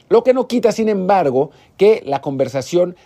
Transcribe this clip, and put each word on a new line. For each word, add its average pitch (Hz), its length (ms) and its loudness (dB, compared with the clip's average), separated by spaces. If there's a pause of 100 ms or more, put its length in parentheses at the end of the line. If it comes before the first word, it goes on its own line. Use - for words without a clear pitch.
Lo 226 160 2
que 254 100 2
no 254 140 -4
quita, 226 240 0
sin 220 160 -2
embargo, 180 640 0 (240)
que 208 280 4
la 135 160 -4
conversación 139 840 -2